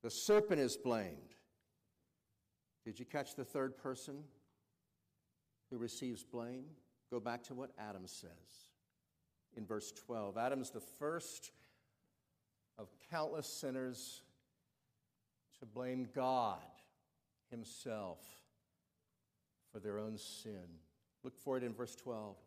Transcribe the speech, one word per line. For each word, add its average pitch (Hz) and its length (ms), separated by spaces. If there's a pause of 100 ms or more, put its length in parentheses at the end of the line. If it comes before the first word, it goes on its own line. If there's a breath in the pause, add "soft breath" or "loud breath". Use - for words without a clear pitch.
The 117 80
serpent 208 500
is 127 160
blamed. 104 600 (1500)
Did 110 160
you 127 60
catch - 300
the 131 100
third 131 320
person 143 500 (1400)
who 127 80
receives 117 460
blame? 127 520 (360)
Go 123 80
back 120 240
to - 100
what 131 240
Adam 98 300
says - 640 (840)
in 107 120
verse 107 240
twelve. 104 440
Adam's 127 360
the 110 100
first - 680 (1300 soft breath)
of 104 100 (220)
countless 156 340
sinners 131 800 (1400)
to 135 60
blame 127 460
God 127 460 (880)
himself 107 720 (1500)
for 110 80
their 104 200
own 107 180
sin. 90 640 (440)
Look 131 140
for 135 180
it 127 80
in 120 100
verse 120 220
twelve. 107 400 (120)